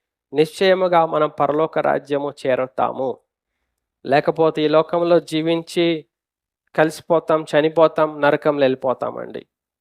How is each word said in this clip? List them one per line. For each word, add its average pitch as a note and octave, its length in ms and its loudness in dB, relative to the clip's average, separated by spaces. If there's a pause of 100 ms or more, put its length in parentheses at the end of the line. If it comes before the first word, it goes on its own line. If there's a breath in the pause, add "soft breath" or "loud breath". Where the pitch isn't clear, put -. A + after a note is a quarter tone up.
(320)
నిశ్చయముగా F3 760 2
మనం D3+ 240 -2 (100)
పరలోక D3+ 380 -2
రాజ్యము C#3+ 540 -2 (140)
చేరుతాము. B2+ 720 -4 (880)
లేకపోతే D#3 580 0
ఈ D3+ 40 2
లోకంలో E3+ 520 2
జీవించి E3 840 -4 (720)
కలిసిపోతాం, D#3+ 680 0
చనిపోతాం, D#3 760 0
నరకంలో D3 400 2
వెళ్ళిపోతామండి. B2 840 -4 (340)